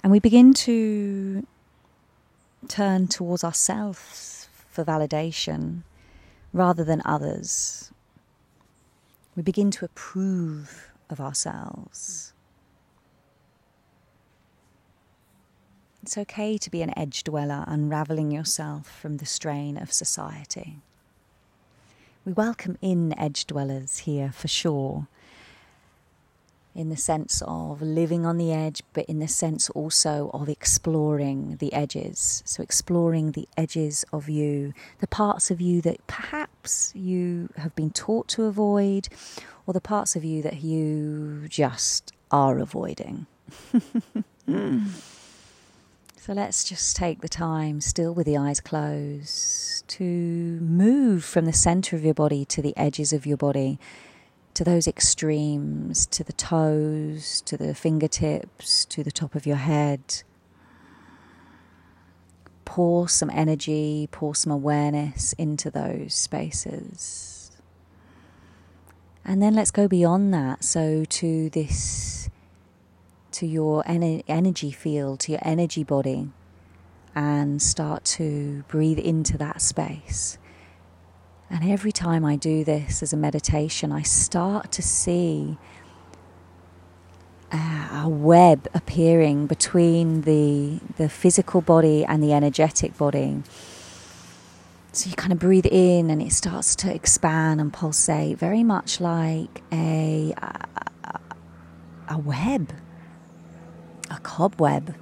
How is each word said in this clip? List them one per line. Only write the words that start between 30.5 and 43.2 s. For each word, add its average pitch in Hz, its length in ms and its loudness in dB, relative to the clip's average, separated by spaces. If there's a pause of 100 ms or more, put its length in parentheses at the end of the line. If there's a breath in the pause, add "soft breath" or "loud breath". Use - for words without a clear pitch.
the 139 160 -4
edges. - 720 -4
So - 180 -6
exploring 165 680 0
the - 240 -8
edges 156 560 -2
of 147 160 -8
you, 147 460 -2 (260 loud breath)
the 202 80 -2
parts - 440 0
of 170 100 -2
you 175 200 2
that 165 260 -2
perhaps - 880 -6
you 180 600 -2
have 151 180 -8
been 156 160 -2
taught - 380 -2
to - 140 -2
avoid, 202 640 2 (580 loud breath)
or 190 80 -4
the 180 80 0
parts 208 340 -4
of 160 80 -6
you 156 180 -2
that 147 220 -6
you 151 840 -4
just - 680 -2 (180)
are 135 260 4
avoiding. - 760 -8